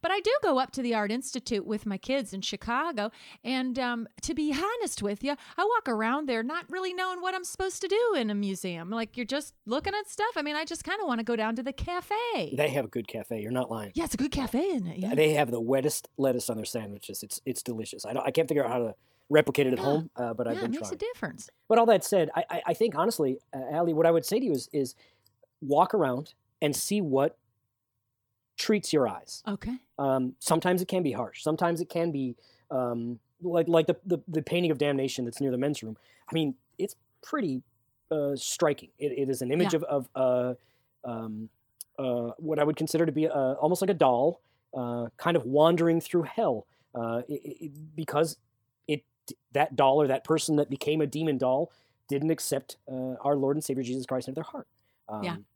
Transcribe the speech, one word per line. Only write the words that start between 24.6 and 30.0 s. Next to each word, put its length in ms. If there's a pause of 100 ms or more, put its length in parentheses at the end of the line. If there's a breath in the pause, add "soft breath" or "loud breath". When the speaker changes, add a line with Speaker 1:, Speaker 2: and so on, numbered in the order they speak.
Speaker 2:
is 220 (680 soft breath)
walk 340
around 400 (260)
and 140
see 260
what 360 (1200)
treats 360
your 160
eyes. 380
Speaker 1:
Okay. 300 (220)
Speaker 2:
Um, 400